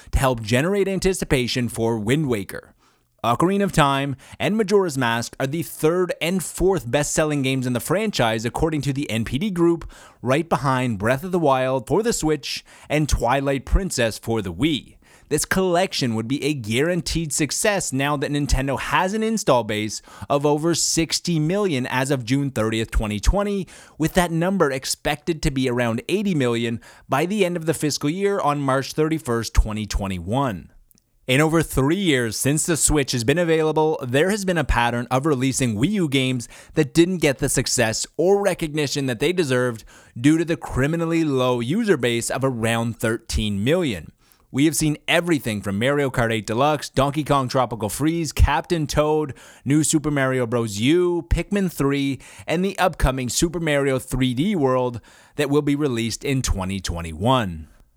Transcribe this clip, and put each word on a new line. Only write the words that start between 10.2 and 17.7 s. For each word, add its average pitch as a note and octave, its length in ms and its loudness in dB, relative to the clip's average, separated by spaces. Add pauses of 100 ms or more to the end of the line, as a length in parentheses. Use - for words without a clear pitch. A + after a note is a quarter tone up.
right C#3 260 0
behind B2+ 520 0
Breath B2+ 260 0
of F3+ 80 -6
the F#3 40 2
Wild C3 480 2
for E3 160 2
the A3+ 120 0
Switch - 500 -4 (240)
and D3 220 0
Twilight C#3 560 0
Princess D3 520 0
for A2+ 240 -2
the F#2 120 -4
Wii. B2+ 420 -2 (320)
This D3+ 160 0
collection F3+ 720 0
would A2+ 140 -4
be C#3+ 160 -2
a D3+ 80 0
guaranteed D3+ 800 -2
success F#3 580 -2